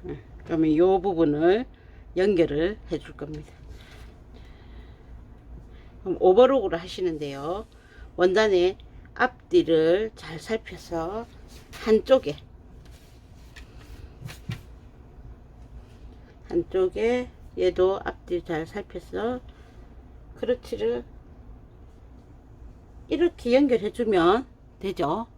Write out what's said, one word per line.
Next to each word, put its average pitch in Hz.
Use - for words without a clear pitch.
음, 143
그러면 156
요 185
부분을 170
연결을 170
해줄 -
겁니다. 151
그럼 185
오버록으로 202
하시는데요. 165
원단의 190
앞뒤를 170
잘 -
살펴서 220
한쪽에, 220
한쪽에 202
얘도 185
앞뒤 -
잘 160
살펴서 202
크러치를 240
이렇게 311
연결해주면 220
되죠. 185